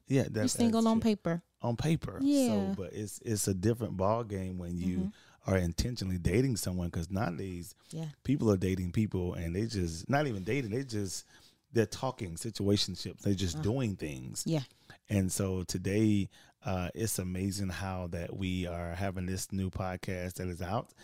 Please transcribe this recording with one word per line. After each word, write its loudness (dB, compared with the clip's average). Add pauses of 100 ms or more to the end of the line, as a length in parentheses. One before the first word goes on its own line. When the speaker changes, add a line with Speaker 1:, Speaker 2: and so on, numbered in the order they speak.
Speaker 1:
Yeah, 4
Speaker 2:
You're -2
Speaker 1:
that, 2
Speaker 2:
single 4
Speaker 1:
that's 4
Speaker 2:
on 4
Speaker 1:
true. 4
Speaker 2:
paper. 0 (180)
Speaker 1:
On 0
paper. 0
Speaker 2:
Yeah. 4
Speaker 1:
So, 2
but -6
it's, -6
it's 0
a 4
different 2
ball 2
game -4
when -4
you 0
Speaker 2:
Mm-hmm. -4
Speaker 1:
are 6
intentionally 0
dating 4
someone, -2
'cause -4
nowadays -4 (160)
Speaker 2:
Yeah. -8 (180)
Speaker 1:
people 4
are 8
dating 2
people 0
and -4
they 0
just, -2
not 4
even -4
dating, 0
they -2
just, -6 (440)
they're 6
talking -4
situationships. 0
They're 2
just 0
Speaker 2:
Uh. -6
Speaker 1:
doing 0
things. -8
Speaker 2:
Yeah. 0 (480)
Speaker 1:
And 2
so 0
today, 2 (340)
uh, -2
it's -2
amazing -2
how -4
that -6
we -2
are -4
having -4
this -4
new 0
podcast -6
that -6
is -6
out. -4 (120)